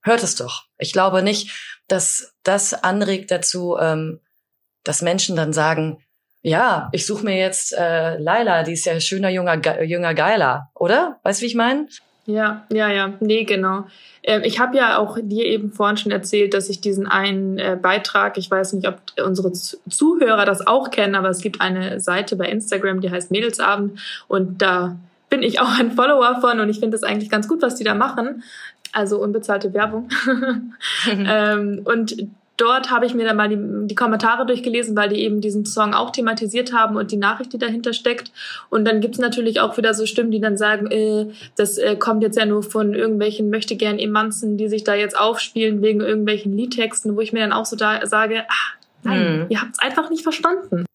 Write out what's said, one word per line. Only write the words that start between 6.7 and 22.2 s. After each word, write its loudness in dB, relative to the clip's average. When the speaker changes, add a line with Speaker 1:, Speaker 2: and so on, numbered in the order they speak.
Speaker 1:
ich -4
such -4
mir 0
jetzt, -2
äh, 0
Laila, 2
die -2
ist -4
ja 0
schöner, 0
junger, 2
ge-, 0
jünger, 0
geiler", 2
oder? 2
Weißt 0
du, -6
wie -2
ich -6
mein? 2
Speaker 2:
Ja, -2
ja, 2
ja. -2
Nee, 2
genau. 0
Ähm, 2
ich 0
hab 0
ja 4
auch 0
dir -2
eben -2
vorhin 2
schon -2
erzählt, 2
dass 0
ich -6
diesen 0
einen, 0
äh, 0
Beitrag, 0
ich -6
weiß 0
nicht, -2
ob -6
unsere 0
Z-, -10
Zuhörer 4
das 0
auch 2
kennen, 2
aber 2
es -2
gibt -4
eine -2
Seite -2